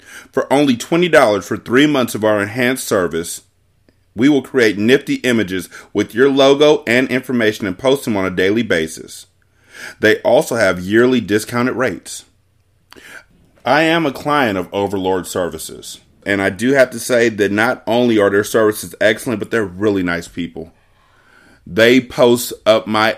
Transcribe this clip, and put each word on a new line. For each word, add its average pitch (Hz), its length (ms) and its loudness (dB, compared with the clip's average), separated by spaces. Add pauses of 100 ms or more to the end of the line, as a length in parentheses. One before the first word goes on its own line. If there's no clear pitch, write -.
(300)
For - 220 -2
only 139 240 2
twenty 170 320 0
dollars 113 400 4
for 113 80 -6
three 123 300 2
months 135 280 -2
of 107 80 -6
our 107 200 2
enhanced 123 440 -4
service, 87 580 -4 (680)
we 131 140 2
will 139 140 2
create 113 340 0
nifty 123 400 0
images 95 540 -2 (240)
with 104 200 -2
your 131 140 4
logo 143 580 4
and 123 220 0
information 120 580 -2
and 92 120 -6
post 135 260 0
them 113 100 -4
on 95 120 -2
a 92 40 -2
daily 95 320 0
basis. 85 640 -6 (760)
They 110 200 2
also 127 360 2
have 92 240 0
yearly 113 420 2
discounted 107 540 -4
rates. - 500 -8 (1400)
I 143 180 2
am 165 220 0
a 135 80 -2
client 131 460 -2
of 87 120 -8
Overlord 95 560 -2
Services, - 760 -8 (260)
and 98 160 0
I 98 80 0
do 110 220 -2
have 131 180 2
to 117 80 -12
say 117 320 0
that 101 200 0
not 110 360 -2
only 117 320 2
are 101 100 4
their 101 160 0
services 107 560 -2
excellent, 110 380 0
but - 120 -8
they're 113 140 -2
really 98 380 -2
nice 85 260 -4
people. 82 440 -12 (920)
They 117 360 4
post 120 520 0 (140)
up 107 220 2
my 107 300 0